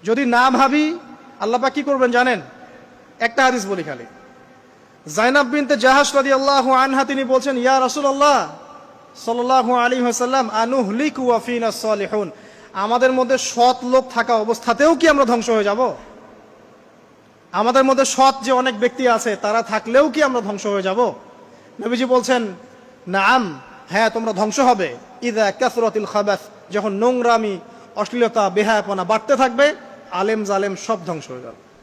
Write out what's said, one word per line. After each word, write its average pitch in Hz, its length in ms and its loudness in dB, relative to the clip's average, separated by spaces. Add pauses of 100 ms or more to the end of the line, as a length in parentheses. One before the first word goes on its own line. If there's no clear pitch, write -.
যদি 233 200 0
না 247 260 4
ভাবি, 294 480 2 (420)
আল্লাহ 226 200 -2
পাক 262 120 0
কি 285 100 -4
করবেন 254 280 0
জানেন? 240 300 0 (800)
একটা 233 260 0
হাদিস 247 220 0
বলি 190 160 -4
খালি। 131 220 -10 (1080)
জাইনাব 254 320 2
বিনতে 285 300 0
জাহাশ 262 380 4
রাদিয়াল্লাহু 269 580 2
আনহা 269 320 2
তিনি 269 200 -4
বলছেন, 262 340 0
"ইয়া 262 220 2
রাসূলুল্লাহ 269 760 0 (680)
সাল্লাল্লাহু 247 500 0
আলাইহি 247 280 0
ওয়াসাল্লাম, 247 480 -2
আনুহলিকু 240 760 -2
ওয়া 240 120 2
ফিনা 233 340 -4
সলিহুন, 208 580 -4 (420)
আমাদের 240 400 0
মধ্যে 254 260 0
সৎ 247 460 0
লোক 254 300 0
থাকা 233 200 0
অবস্থাতেও 233 600 0
কি 320 140 2
আমরা 285 160 4
ধ্বংস 233 260 -2
হয়ে 214 140 0
যাব? 208 300 -2 (1600)
আমাদের 240 320 2
মধ্যে 269 200 2
সৎ 269 380 2
যে 254 100 0
অনেক 254 280 0
ব্যক্তি 247 280 0
আছে, 226 280 0
তারা 214 260 -2
থাকলেও 226 460 2
কি 294 140 0
আমরা 262 180 0
ধ্বংস 202 260 -8
হয়ে 202 160 -2
যাব?" 196 300 0 (760)
নবীজি 240 180 -2
বলছেন, 247 420 0 (640)
"নাম, 196 520 0 (280)
হ্যাঁ, 220 220 0
তোমরা 226 220 -4
ধ্বংস 214 280 -2
হবে। 196 360 2 (260)
ইযা 214 280 0
কাসরাতিল 226 540 -2
খাবাস, 208 340 -2 (320)
যখন 208 220 -4
নোংরামি, 226 680 0 (380)
অশ্লীলতা, 220 540 0
বেহায়াপনা 202 540 0
বাড়তে 220 320 0
থাকবে, 269 380 2 (360)
আলেম 208 340 -2
জালেম 196 320 -2
সব 185 300 -6
ধ্বংস 160 240 -10
হয়ে 127 120 -14
যাবে।" - 300 -20 (100)